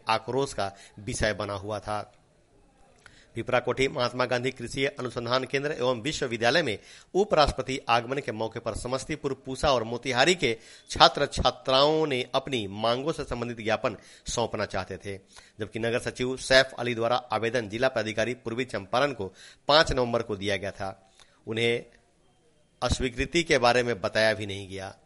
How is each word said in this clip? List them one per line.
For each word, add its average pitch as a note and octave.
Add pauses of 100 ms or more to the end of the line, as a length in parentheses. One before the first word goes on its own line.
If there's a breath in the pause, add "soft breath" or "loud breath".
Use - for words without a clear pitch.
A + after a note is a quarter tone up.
आक्रोश A#2+
का G2 (280 loud breath)
विषय G#2+
बना G2+
हुआ G2+
था। G#2 (1400 soft breath)
पिपरा A#2+
कोठी B2+
महात्मा B2
गांधी B2
कृषि B2+
अनुसंधान B2
केंद्र C#3+
एवं B2
विश्वविद्यालय C3
में G#2+ (360 loud breath)
उपराष्ट्रपति D#3 (100)
आगमन A#2+
के C3
मौके A2
पर A2
समस्तीपुर, C3 (120)
पूसा C3+
और A#2+
मोतिहारी B2
के A#2 (340 loud breath)
छात्र D3+
छात्राओं C#3+
ने B2+ (140)
अपनी C3
मांगों A#2
से D3+
संबंधित A#2+
ज्ञापन G#2+ (320 loud breath)
सौंपना A2
चाहते F#2+
थे, G2 (420 loud breath)
जबकि A2
नगर A#2
सचिव B2+
सैफ C3
अली A#2+
द्वारा A#2 (100)
आवेदन A2
जिला A#2
पदाधिकारी A2
पूर्वी A#2
चंपारण B2
को F#2+ (380 loud breath)
पाँच D#3
नवंबर A#2+
को G#2+
दिया G2
गया F#2+
था। - (360 soft breath)
उन्हें A#2 (960)
अस्वीकृति B2+
के D3+
बारे A#2+
में A#2
बताया A2
भी G#2
नहीं G2
गया। F#2+ (120)